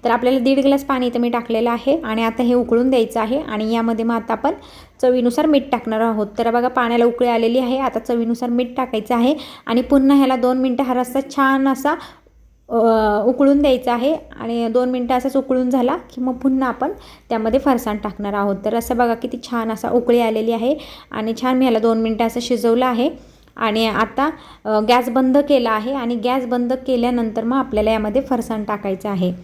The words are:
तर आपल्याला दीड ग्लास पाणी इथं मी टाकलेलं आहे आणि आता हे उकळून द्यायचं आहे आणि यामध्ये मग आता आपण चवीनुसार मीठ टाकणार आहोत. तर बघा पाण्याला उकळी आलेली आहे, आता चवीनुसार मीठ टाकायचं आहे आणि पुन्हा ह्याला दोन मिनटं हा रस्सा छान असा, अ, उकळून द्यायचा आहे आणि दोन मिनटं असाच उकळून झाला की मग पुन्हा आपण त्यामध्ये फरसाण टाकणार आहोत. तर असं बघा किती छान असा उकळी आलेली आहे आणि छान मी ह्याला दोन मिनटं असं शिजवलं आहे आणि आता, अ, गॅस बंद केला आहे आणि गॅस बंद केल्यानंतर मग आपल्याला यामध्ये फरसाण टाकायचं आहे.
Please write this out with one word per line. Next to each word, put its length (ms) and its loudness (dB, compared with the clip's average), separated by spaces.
तर 60 0
आपल्याला 280 2
दीड 200 2
ग्लास 260 2
पाणी 220 -2
इथं 140 -2
मी 100 0
टाकलेलं 400 -2
आहे 300 0
आणि 220 -4
आता 200 -2
हे 120 2
उकळून 360 2
द्यायचं 300 0
आहे 200 -2
आणि 340 -4
यामध्ये 300 0
मग 100 0
आता 180 -2
आपण 200 -2
चवीनुसार 440 2
मीठ 260 2
टाकणार 280 -4
आहोत. 260 0
तर 120 0
बघा 180 2
पाण्याला 360 2
उकळी 240 2
आलेली 300 2
आहे, 200 0
आता 200 -2
चवीनुसार 500 -2
मीठ 280 -2
टाकायचं 380 -2
आहे 200 4
आणि 160 0
पुन्हा 340 4
ह्याला 200 4
दोन 220 2
मिनटं 260 0
हा 100 -2
रस्सा 260 -2
छान 480 2
असा, 260 0
अ, 80 0
उकळून 360 4
द्यायचा 320 2
आहे 220 0
आणि 280 -2
दोन 200 0
मिनटं 260 -2
असाच 220 0
उकळून 340 0
झाला 260 2
की 240 -12
मग 120 -2
पुन्हा 360 0
आपण 240 -4
त्यामध्ये 320 0
फरसाण 360 0
टाकणार 360 -6
आहोत. 320 -2
तर 100 -2
असं 220 -2
बघा 180 2
किती 220 -8
छान 220 -4
असा 180 -4
उकळी 300 2
आलेली 320 0
आहे 240 0
आणि 300 -6
छान 160 0
मी 80 2
ह्याला 140 2
दोन 200 2
मिनटं 280 0
असं 140 -4
शिजवलं 460 0
आहे 240 0
आणि 300 0
आता, 440 0
अ, 240 2
गॅस 220 2
बंद 280 2
केला 320 2
आहे 240 -2
आणि 200 -4
गॅस 320 -2
बंद 260 -2
केल्यानंतर 720 -2
मग 120 0
आपल्याला 340 0
यामध्ये 320 0
फरसाण 420 -4
टाकायचं 440 -4
आहे. 240 -2